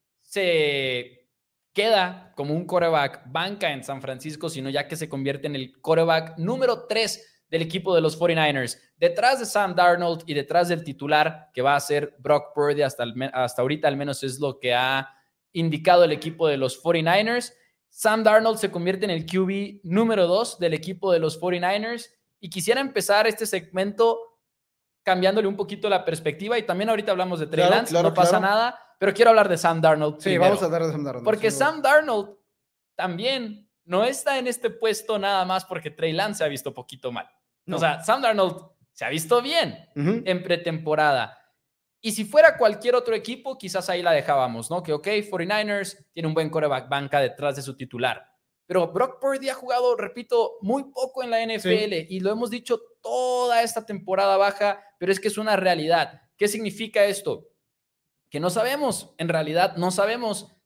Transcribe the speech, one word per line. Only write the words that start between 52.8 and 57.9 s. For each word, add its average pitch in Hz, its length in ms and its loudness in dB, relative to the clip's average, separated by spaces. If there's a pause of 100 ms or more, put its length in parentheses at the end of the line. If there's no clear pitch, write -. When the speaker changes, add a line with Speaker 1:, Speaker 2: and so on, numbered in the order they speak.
Speaker 1:
toda 247 600 0
esta 226 220 -4
temporada 196 520 0
baja, 202 460 0 (160)
pero 180 140 0
es 190 80 0
que 220 80 -2
es 208 80 -4
una 214 200 0
realidad. 170 640 0 (160)
¿Qué 208 100 2
significa 214 560 -2
esto? 196 440 -4 (880)